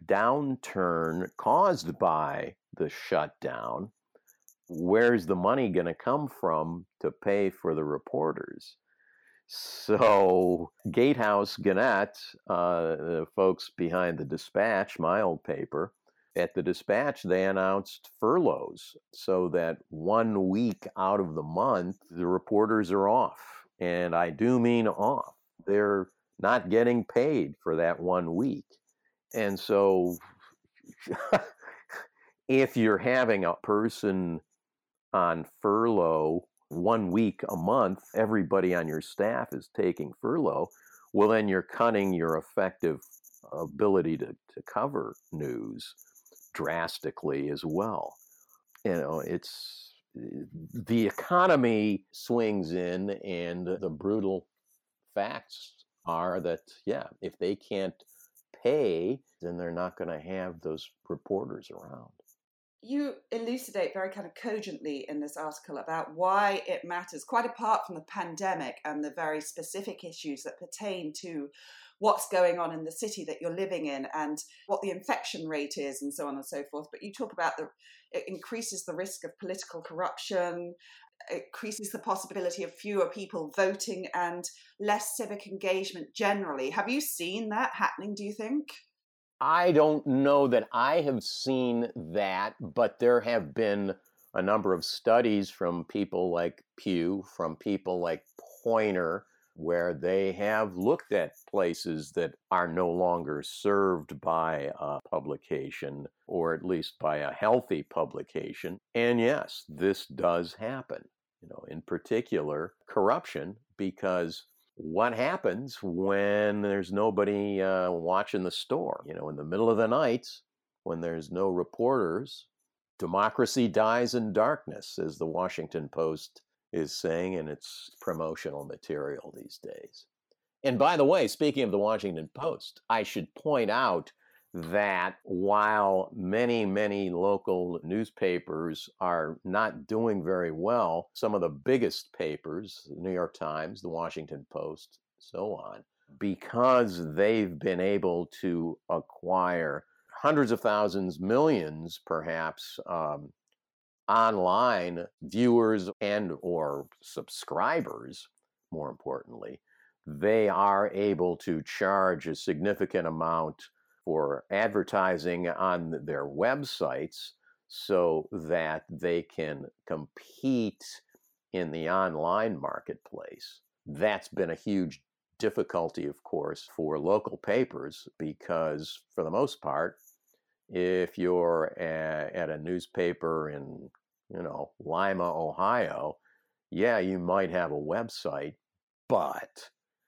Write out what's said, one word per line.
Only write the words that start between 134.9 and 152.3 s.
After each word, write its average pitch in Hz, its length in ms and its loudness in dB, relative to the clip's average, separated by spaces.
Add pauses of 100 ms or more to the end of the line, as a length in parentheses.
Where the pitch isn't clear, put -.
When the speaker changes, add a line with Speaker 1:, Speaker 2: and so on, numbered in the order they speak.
Speaker 1:
while 98 920 2
many, 110 520 0
many 101 420 0
local 90 760 0
newspapers 85 1080 -2 (100)
are 82 440 0
not 92 420 -2
doing 110 360 0
very 87 280 0
well, 98 640 0
some 107 200 -2
of 98 60 2
the 87 80 0
biggest 87 640 -2
papers, 80 760 -8
the 73 140 -14
New 92 120 -4
York 87 200 -2
Times, 78 480 -6
the 87 80 -10
Washington 80 640 -8
Post, 76 480 -10 (200)
so 98 360 -6
on, - 280 -14 (360)
because 104 960 2
they've 101 440 4
been 90 220 0
able 90 480 2 (140)
to 85 360 -2 (120)
acquire 87 960 0 (360)
hundreds 143 320 4
of 113 80 0
thousands, 98 580 2
millions 92 880 2
perhaps, 80 800 -6